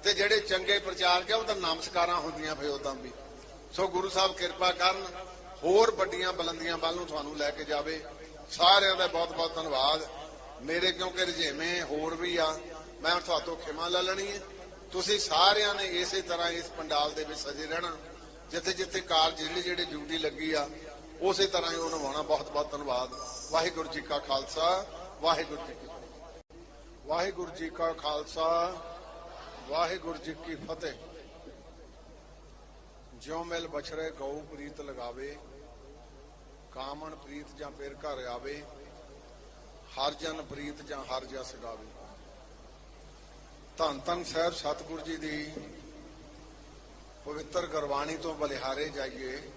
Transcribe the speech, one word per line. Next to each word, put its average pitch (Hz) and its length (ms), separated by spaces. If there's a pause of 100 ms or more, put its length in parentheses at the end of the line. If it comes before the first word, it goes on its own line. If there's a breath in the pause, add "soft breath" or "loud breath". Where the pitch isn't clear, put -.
ਤੇ 202 80
ਜਿਹੜੇ 208 260
ਚੰਗੇ 190 400
ਪ੍ਰਚਾਰਕ 180 520
ਆ, 220 60
ਉਹ 220 60
ਤਾਂ 214 120
ਨਮਸਕਾਰਾਂ 175 600
ਹੁੰਦੀਆਂ 156 400
ਫਿਰ 143 140
ਉਦਾਂ 139 260
ਵੀ। 123 160 (600)
ਸੋ 190 140
ਗੁਰੂ 185 220
ਸਾਹਿਬ 190 260
ਕਿਰਪਾ 180 360
ਕਰਨ, 185 340 (580)
ਹੋਰ 214 280
ਵੱਡੀਆਂ 185 420
ਬੁਲੰਦੀਆਂ 165 440
ਵੱਲ 165 180
ਨੂੰ 175 100
ਤੁਹਾਨੂੰ 151 320
ਲੈ 147 140
ਕੇ 151 120
ਜਾਵੇ। 151 420 (460)
ਸਾਰਿਆਂ 190 440
ਦਾ 185 120
ਬਹੁਤ 165 260
ਬਹੁਤ 165 220
ਧੰਨਵਾਦ। 151 520 (540)
ਮੇਰੇ 175 300
ਕਿਉਂਕਿ 180 340
ਰੁਝੇਵੇਂ 165 560
ਹੋਰ 156 340
ਵੀ 170 220
ਆ, 156 220 (420)
ਮੈਂ 170 200
ਤੁਹਾਤੋਂ 165 340
ਖਿਮਾ 160 320
ਲੈ 180 140
ਲੈਣੀ 196 300
ਹੈ। 202 80 (520)
ਤੁਸੀਂ 185 280
ਸਾਰਿਆਂ 202 560
ਨੇ 202 80
ਇਸੇ 180 380
ਤਰ੍ਹਾਂ 170 280
ਇਸ 170 160
ਪੰਡਾਲ 151 480
ਦੇ 156 100
ਵਿੱਚ 156 160
ਸਜੇ 151 260
ਰਹਿਣਾ, 165 320 (520)
ਜਿੱਥੇ 185 240
ਜਿੱਥੇ 185 260
ਕਾਰਜ 165 360
ਜਿਹੜੀ 160 260
ਜਿਹੜੀ 175 240
ਡਿਊਟੀ 151 320
ਲੱਗੀ 156 360
ਆ, 147 160 (520)
ਉਸੇ 190 260
ਤਰ੍ਹਾਂ 170 240
ਹੀ 165 40
ਉਹ 165 220
ਨਿਭਾਉਣਾ। 143 240
ਬਹੁਤ 151 300
ਬਹੁਤ 147 200
ਧੰਨਵਾਦ। 127 380 (420)
ਵਾਹਿਗੁਰੂ 160 380
ਜੀ 156 120
ਕਾ 143 180
ਖਾਲਸਾ, 156 680 (360)
ਵਾਹਿਗੁਰੂ 156 460
ਜੀ 127 60
ਕੀ - 140
ਫਤਿਹ। - 760 (440)
ਵਾਹਿਗੁਰੂ 170 460
ਜੀ 165 180
ਕਾ 165 240
ਖਾਲਸਾ, 160 840 (920)
ਵਾਹਿਗੁਰੂ 165 500
ਜੀ 156 160
ਕੀ 165 220
ਫਤਿਹ। 156 380 (2250)
ਜਿਉ 151 300
ਮਿਲ 170 240
ਬਛੜੇ 160 420
ਗਊ 143 320
ਪ੍ਰੀਤ 147 400
ਲਗਾਵੇ, 131 560 (1300)
ਕਾਮਣ 147 440
ਪ੍ਰੀਤ 143 300 (120)
ਜਾਂ 147 140
ਫਿਰ 139 220
ਘਰ 139 300
ਆਵੇ, 131 400 (1200)
ਹਰ 143 300
ਜਨ 156 280
ਪ੍ਰੀਤ 147 400
ਜਾਂ 147 220
ਹਰ 131 220
ਜਸ 127 380
ਗਾਵੇ। 110 220 (1900)
ਧੰਨ 147 220
ਧੰਨ 175 240
ਸਾਹਿਬ 165 300
ਸਤਿਗੁਰ 151 480
ਜੀ 160 160
ਦੀ 151 340 (1700)
ਪਵਿੱਤਰ 160 420
ਗੁਰਬਾਣੀ 147 500
ਤੋਂ 160 180
ਬਲਿਹਾਰੇ 139 540
ਜਾਈਏ। 131 520 (160)